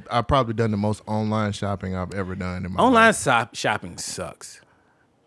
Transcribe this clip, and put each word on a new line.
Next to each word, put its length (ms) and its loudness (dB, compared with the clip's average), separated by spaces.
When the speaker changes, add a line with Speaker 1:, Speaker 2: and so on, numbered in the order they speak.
Speaker 1:
I've 160 2
probably 280 2
done 180 2
the 40 0
most 300 0
online 460 0
shopping 420 -4
I've 180 -4
ever 220 -4
done 320 -6
in 60 -8
my 100 2
Speaker 2:
Online 120 6
Speaker 1:
life. 280 6
Speaker 2:
shop-, 320 2
shopping 440 -2
sucks. 640 -10